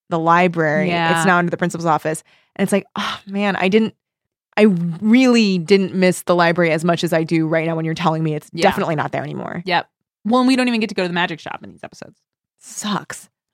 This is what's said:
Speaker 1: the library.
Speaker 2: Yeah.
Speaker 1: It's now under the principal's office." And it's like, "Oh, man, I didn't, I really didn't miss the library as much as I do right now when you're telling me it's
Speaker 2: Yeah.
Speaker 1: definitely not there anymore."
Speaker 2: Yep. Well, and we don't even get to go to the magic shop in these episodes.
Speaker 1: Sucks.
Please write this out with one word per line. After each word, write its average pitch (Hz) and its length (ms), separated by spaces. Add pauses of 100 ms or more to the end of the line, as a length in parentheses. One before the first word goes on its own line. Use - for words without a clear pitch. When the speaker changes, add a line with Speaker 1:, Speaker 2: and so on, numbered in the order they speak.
Speaker 1:
the 170 100
library. 165 680
Speaker 2:
Yeah. 165 280
Speaker 1:
It's 165 80
now 180 120
under 175 120
the 170 60
principal's 170 300
office." 156 360 (360)
And 196 80
it's 190 80
like, 196 100 (140)
"Oh, - 280
man, 196 300
I 190 140
didn't, 220 260 (640)
I 214 60
really 208 960
didn't 190 360
miss 185 280
the 180 120
library 170 360
as 156 120
much 170 220
as 165 80
I 165 100
do 160 240
right 160 180
now 165 120
when 160 80
you're 160 80
telling 160 300
me 156 120
it's 147 160
Speaker 2:
Yeah. 165 120
Speaker 1:
definitely 180 340
not 139 160
there 139 100
anymore." 147 420
Speaker 2:
Yep. 175 220 (380)
Well, 240 160
and 247 80
we 262 80
don't 254 100
even 233 140
get 220 80
to - 60
go 190 80
to 180 40
the 170 60
magic 175 260
shop - 240
in - 80
these - 140
episodes. - 340 (400)
Speaker 1:
Sucks. - 680 (240)